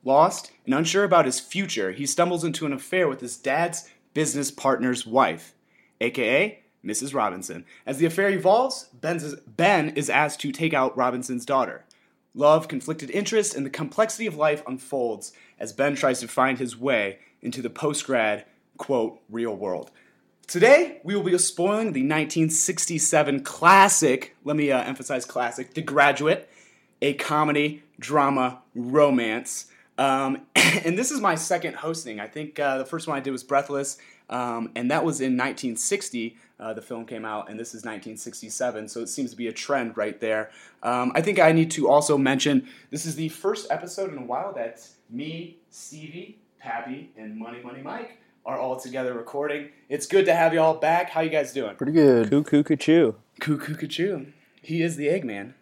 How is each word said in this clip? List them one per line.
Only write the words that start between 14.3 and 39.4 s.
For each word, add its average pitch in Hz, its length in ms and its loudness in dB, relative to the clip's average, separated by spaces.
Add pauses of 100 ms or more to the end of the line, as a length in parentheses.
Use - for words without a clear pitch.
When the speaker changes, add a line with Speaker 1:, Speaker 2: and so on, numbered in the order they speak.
Speaker 1:
life 151 320 0
unfolds 123 640 -6 (260)
as 110 140 -10
Ben 143 240 0
tries 131 240 0
to 117 80 -10
find 131 320 0
his 117 160 -6
way 113 420 -2 (220)
into 120 220 -8
the 117 80 -6
post-grad, 123 720 -2 (340)
quote, 117 400 -2 (100)
real 113 280 -6
world. 92 340 -6 (580)
Today, 269 560 6
we 190 100 -4
will 202 80 0
be 180 160 2
spoiling 202 540 0
the 131 100 0
nineteen 156 480 2
sixty-seven 151 960 0
classic, 175 1000 6
let 151 120 -2
me, 147 160 2
uh, 127 100 2
emphasize 131 420 -6
classic, 123 480 -6
The 160 80 -6
Graduate, 143 680 2 (500)
a 139 140 0
comedy, 147 680 0 (140)
drama, 135 640 0 (140)
romance. 123 920 0 (300)
Um, 135 520 0
<clears throat> - 80 -20
and 170 420 2
this 254 120 -2
is 277 100 -6
my 185 160 2
second 165 400 -4
hosting. 151 440 -8
I 107 60 -8
think, 151 320 -12
uh, 139 180 0
the 131 80 -4
first 160 220 -8
one 151 100 -4
I 139 40 -4
did 135 100 -6
was 127 140 -8
Breathless, 139 520 -2 (320)
um, 117 460 -4
and 123 160 -2
that 156 140 2
was 139 180 -2
in 127 140 0
nineteen 127 400 -4
sixty, - 600 -6 (240)
uh, 110 140 -10
the 107 80 -12
film 117 240 -12
came 110 180 -12
out, 107 240 -8
and 107 100 -14
this 117 160 -12
is 110 100 -16
nineteen 110 340 -12
sixty-seven, 110 680 -8
so 117 120 -10
it 113 80 -10
seems 127 220 -6
to - 60 -20
be 120 100 -6